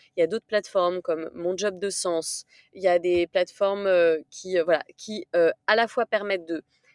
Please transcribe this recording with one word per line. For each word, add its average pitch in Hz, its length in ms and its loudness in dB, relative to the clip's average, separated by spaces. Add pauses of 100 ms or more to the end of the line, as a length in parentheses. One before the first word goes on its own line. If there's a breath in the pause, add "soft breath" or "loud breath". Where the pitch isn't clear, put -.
(160 soft breath)
Il 180 60 0
y - 20 6
a 160 40 4
d'autres - 200 -6
plateformes 185 540 0
comme 160 320 -4
Mon 175 240 -4
Job 196 220 -4
de 196 100 -4
Sens. 170 560 -4 (280 soft breath)
Il 190 80 -14
y 190 60 2
a 175 100 6
des 175 300 2
plateformes, 196 600 -2
euh, 170 320 4 (100)
qui, 185 280 -6
euh, 165 60 2
voilà, 160 200 2 (140)
qui, 214 380 -12
euh, 165 160 4 (160)
à 214 80 4
la 226 120 2
fois 233 180 -2
permettent 196 400 -4
de, 165 180 -8 (320)